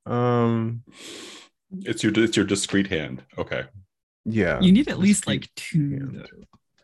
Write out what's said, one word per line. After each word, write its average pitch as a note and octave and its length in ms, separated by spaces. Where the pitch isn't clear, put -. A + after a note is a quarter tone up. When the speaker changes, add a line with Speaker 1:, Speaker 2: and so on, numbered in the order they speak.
Speaker 1:
Um, A#2 800
Speaker 2:
It's A2+ 220
your, G#2 140
it's A2+ 200
your G2 80
discreet G2 420
hand. C#2 360
Okay. C2+ 280
Speaker 1:
Yeah. A2 340
Speaker 3:
You F#3 140
need C#4 160
at F#3+ 100
least, G3 220
Speaker 1:
Discreet - 220
Speaker 3:
like, - 120
two, D3 360
Speaker 1:
hand. C3+ 280
Speaker 3:
though. - 240